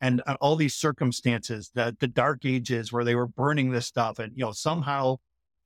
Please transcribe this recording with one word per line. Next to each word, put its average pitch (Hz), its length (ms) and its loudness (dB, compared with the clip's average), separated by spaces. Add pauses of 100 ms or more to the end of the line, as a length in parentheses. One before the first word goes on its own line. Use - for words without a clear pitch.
and, 127 240 2
and 139 160 -2
all 147 140 4
these 156 180 2
circumstances, 120 1000 -2
the, 117 240 0
the 139 80 0
dark 131 380 0
ages 120 460 0
where 120 120 0
they 120 100 2
were 123 140 2
burning 135 420 0
this 123 160 -2
stuff. 113 320 -2
And, 113 180 -8
you 131 80 -6
know, 110 80 -2
somehow 139 680 0 (480)